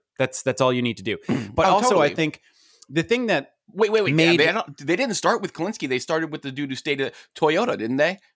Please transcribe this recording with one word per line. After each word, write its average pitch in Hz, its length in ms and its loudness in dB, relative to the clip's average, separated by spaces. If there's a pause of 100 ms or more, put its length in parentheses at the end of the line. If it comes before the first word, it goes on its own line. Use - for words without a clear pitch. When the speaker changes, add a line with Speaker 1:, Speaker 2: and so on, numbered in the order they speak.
(200)
Speaker 1:
That's, 131 240 -2
that's 131 180 -2
all 127 120 4
you 123 100 0
need 117 140 -2
to 95 60 -16
do. 101 140 -4 (100)
Speaker 2:
<clears throat> 113 280 -4
Speaker 1:
But 165 120 2
Speaker 2:
Oh, 190 60 6
Speaker 1:
also, 220 160 4
Speaker 2:
totally. 160 220 4
Speaker 1:
I - 40 -10
think 156 260 -4 (480)
the 156 140 0
thing 240 240 0
that 151 260 -2 (200)
Speaker 2:
Wait, 208 180 2
wait, 214 120 4
wait. 156 120 0
Speaker 1:
made 165 240 4
Speaker 2:
Yeah, 151 80 6
they 170 60 2
don't, 196 240 -6 (100)
they 170 80 2
didn't 247 200 -2
start 208 260 0
with - 120 -8
Kalinske. 170 360 -6
They 127 100 0
started 160 320 -4
with 151 120 -10
the 139 80 -10
dude 139 180 -6
who 131 60 -6
stayed 135 260 -4
at 127 120 -4 (220)
Toyota, 165 420 2
didn't 113 200 -4
they? 170 220 0 (160)